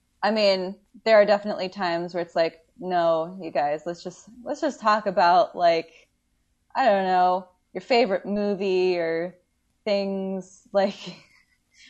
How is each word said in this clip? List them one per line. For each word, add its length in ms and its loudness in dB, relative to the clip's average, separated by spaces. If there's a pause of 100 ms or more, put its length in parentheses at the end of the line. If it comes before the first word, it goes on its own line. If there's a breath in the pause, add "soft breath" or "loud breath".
(240)
I 80 0
mean, 480 0 (260)
there 160 6
are 40 4
definitely 440 -2
times 460 -6
where 80 -4
it's 120 -12
like, 240 -2 (200)
no, 640 -2
you 100 -12
guys, 340 -2
let's 180 -8
just, 220 -16 (180)
let's 180 -8
just 200 -4
talk 240 0
about, 500 2
like, 520 0 (680)
I 100 0
don't 200 4
know, 420 2 (260)
your 80 -10
favorite 440 0
movie 720 -2
or 380 -4 (500)
things 840 -4
<laughs> 40 -8
like, 220 0 (960 soft breath)